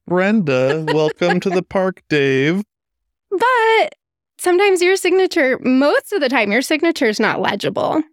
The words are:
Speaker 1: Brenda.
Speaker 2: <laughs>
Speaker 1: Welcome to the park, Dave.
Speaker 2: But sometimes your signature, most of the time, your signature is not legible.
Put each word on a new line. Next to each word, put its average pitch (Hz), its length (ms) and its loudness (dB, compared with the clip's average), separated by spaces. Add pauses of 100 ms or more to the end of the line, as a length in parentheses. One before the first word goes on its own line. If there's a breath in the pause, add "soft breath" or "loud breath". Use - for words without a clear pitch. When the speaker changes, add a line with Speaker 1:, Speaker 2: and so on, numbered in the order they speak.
Speaker 1:
Brenda. 160 800 0
Speaker 2:
<laughs> 151 40 -4
Speaker 1:
Welcome 160 500 0
to 190 100 -2
the 180 100 0
park, 185 480 -4
Dave. 143 540 0 (680)
Speaker 2:
But 453 680 0 (420)
sometimes 359 440 2
your 370 140 2
signature, 339 680 0
most 285 520 0
of 359 80 -2
the 262 80 0
time, 226 220 0
your 240 100 2
signature 311 460 0
is 214 120 -2
not 208 220 -2
legible. - 600 -2 (120)